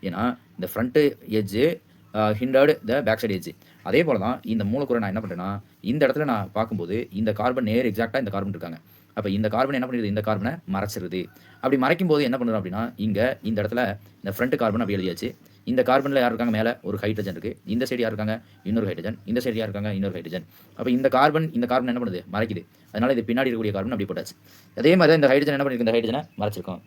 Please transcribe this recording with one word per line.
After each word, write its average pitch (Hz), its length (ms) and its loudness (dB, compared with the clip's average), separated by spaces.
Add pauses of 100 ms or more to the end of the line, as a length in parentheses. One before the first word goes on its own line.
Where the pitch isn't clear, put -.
ஏன்னா 104 340 -2 (140)
இந்த 90 240 -8
ஃப்ரண்ட் 127 420 2 (120)
எட்ஜ், 107 500 0 (360)
ஆ, 107 160 2
hindered 127 580 4
the 123 140 0
back 110 180 0
side 110 100 -2
edge. 82 240 -4 (280)
அதே 127 220 2
போல 135 140 2
தான் 113 240 -2
இந்த 110 220 -2
மூலக்கூறை 120 340 0
நான் 98 160 -2
என்ன 110 60 -2
பண்றேன்னா, 98 400 -6 (200)
இந்த 135 260 0
இடத்துல 135 180 0
நான் 110 280 -2
பார்க்கும்போது 107 580 -2
இந்த 107 220 -2
கார்பன் 123 320 0
நேர் 113 220 2
எக்ஸாக்டா 113 320 -2
இந்த 120 120 -4
கார்பன் 98 180 -4
இருக்காங்க. 87 300 -8 (360)
அப்ப 104 160 -2
இந்த 104 180 2
கார்பன் 131 260 0
என்ன 127 120 -2
பண்ணிடுது? 123 180 -2
இந்த 104 160 0
கார்பனை 107 360 -2 (160)
மறைச்சிருது. 92 540 -4 (280)
அப்படி 131 220 0
மறைக்கும் 165 320 2
போது 147 160 4
என்ன 127 120 0
பண்ணுறோம் 113 280 -2
அப்படின்னா, 104 320 -4
இங்க 107 460 0
இந்த 107 200 -2
இடத்துல 117 360 -2 (180)
இந்த 98 220 -8
ஃப்ரண்ட் 127 180 0
கார்பன் 113 240 2
அப்படி 101 160 0
எழுதியாச்சு, 92 380 -4 (300)
இந்த 127 180 2
கார்பன்ல 135 360 2
யார் 123 80 4
இருக்காங்க? 117 300 0
மேல 113 260 0
ஒரு 101 200 -4
ஹைட்ரஜன் 104 280 -2
இருக்கு, 85 340 -8
இந்த 120 200 -2
சைடு 123 140 -4
யார் 113 140 0
இருக்காங்க? 107 300 -4 (200)
இன்னொரு 107 240 0
ஹைட்ரஜன், 95 380 -6
இந்த 117 160 0
சைடு 123 120 -2
யார் 110 160 -2
இருக்காங்க? 101 260 -4
இன்னொரு 95 260 -2
ஹைட்ரஜன். 85 240 -8 (320)
அப்ப 127 140 -2
இந்த 131 180 2
கார்பன், 151 440 4
இந்த 120 140 0
கார்பன் 123 280 0
என்ன 123 60 -2
பண்ணுது? 92 220 -4 (100)
மறைக்குது. 104 340 -2 (220)
அதனால 120 240 0
இது 117 220 0
பின்னாடி 135 120 2
இருக்கக்கூடிய 110 260 -2
கார்பன் 104 260 -4
அப்படி 101 60 -2
போட்டாச்சு. 90 320 -8 (400)
அதே 151 200 6
மாதிரி 165 220 8
தான் - 20 4
இந்த 143 80 6
ஹைட்ரஜன் 139 300 4
என்ன 139 60 2
பண்ணிருக்கு? 120 220 0
இந்த 113 60 4
ஹைட்ரஜனை 117 300 2 (160)
மறைச்சிருக்கோம். 95 480 -4